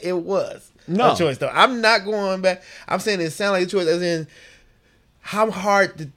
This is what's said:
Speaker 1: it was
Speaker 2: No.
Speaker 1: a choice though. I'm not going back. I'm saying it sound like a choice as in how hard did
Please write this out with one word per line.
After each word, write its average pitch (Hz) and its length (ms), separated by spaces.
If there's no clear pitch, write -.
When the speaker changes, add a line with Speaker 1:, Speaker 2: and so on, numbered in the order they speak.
Speaker 1:
it 180 140
was 170 520
Speaker 2:
No. 196 280
Speaker 1:
a - 20
choice 147 220
though. 131 140
I'm 233 280
not 220 240
going 196 380
back. 185 200
I'm 190 120
saying 196 200
it 165 100
sound 202 220
like 185 120
a - 20
choice 180 220
as 170 140
in 165 240
how 214 300
hard 196 460
did 156 200